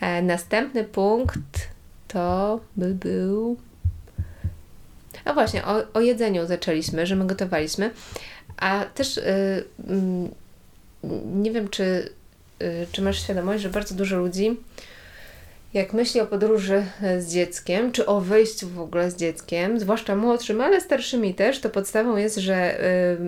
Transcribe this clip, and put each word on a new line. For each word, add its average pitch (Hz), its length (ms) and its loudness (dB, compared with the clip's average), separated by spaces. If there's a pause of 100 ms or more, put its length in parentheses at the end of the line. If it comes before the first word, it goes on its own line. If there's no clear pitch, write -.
E, 175 220 0
następny 214 600 0
punkt - 840 0 (400)
to 190 520 0 (160)
by 185 180 0
był, 190 600 -2 (1700)
a - 80 -2
właśnie, 220 340 2
o, 214 280 0
o 220 60 4
jedzeniu 220 460 2
zaczęliśmy, 165 600 0
że 190 100 0
my 190 100 2
gotowaliśmy, 185 640 -2 (680)
a 196 280 0 (100)
też, 269 220 -2
y, 196 480 0 (240)
mm, 185 400 0 (1080)
nie 208 160 2
wiem, 220 180 -2
czy, 185 440 0 (500)
y, 170 300 -4
czy 190 100 -4
masz 196 200 0
świadomość, 190 400 -2
że 190 60 -4
bardzo 202 260 -4
dużo 190 240 0
ludzi, 190 380 0 (1160)
jak 190 180 0
myśli 240 280 2
o 214 60 2
podróży, 202 580 2 (180)
e, 185 180 2
z 170 120 -8
dzieckiem, 180 600 0
czy 233 140 2
o 202 140 4
wyjściu 202 480 4
w 175 120 -10
ogóle 170 300 0
z 175 60 -10
dzieckiem, 175 640 -2
zwłaszcza 208 360 0
młodszym, 233 440 2
ale 359 200 6
starszymi 240 540 0
też, 254 260 2
to 220 100 -2
podstawą 220 460 2
jest, 208 200 0
że, 185 440 2
y, - 40 0 (440)